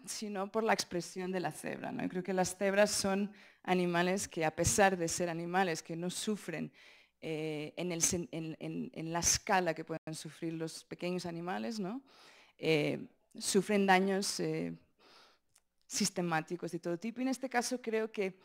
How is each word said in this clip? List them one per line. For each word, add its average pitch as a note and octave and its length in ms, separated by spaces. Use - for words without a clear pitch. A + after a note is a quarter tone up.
sino G#3 440
por A3 140
la G#3+ 80
expresión F#3 600
de F#3 80
la D#3+ 120
cebra, - 400
¿no? - 100
Yo F3 60
creo F3+ 140
que F#3+ 100
las F#3 240
cebras G3+ 340
son G3 420
animales F3+ 680
que, D#3+ 160
a D#3 100
pesar F#3+ 420
de E3 120
ser F3 200
animales E3+ 540
que E3 140
no F3 140
sufren, E3 640
eh, D#3 560
en F3+ 160
el E3 100
sen-, F3 280
en, D#3+ 300
en, D#3+ 340
en E3 180
la E3+ 80
escala F3+ 540
que D#3+ 100
pueden D#3+ 300
sufrir E3 380
los D#3+ 320
pequeños F3+ 420
animales, G3+ 540
¿no? G#3 220
Eh, D3 480
sufren G3+ 480
daños, F#3+ 540
eh, E3 340
sistemáticos E3+ 840
de E3+ 60
todo E3+ 200
tipo. A3+ 220
Y - 20
en C4 60
este C4 200
caso A#3+ 320
creo A3 300
que F#3+ 340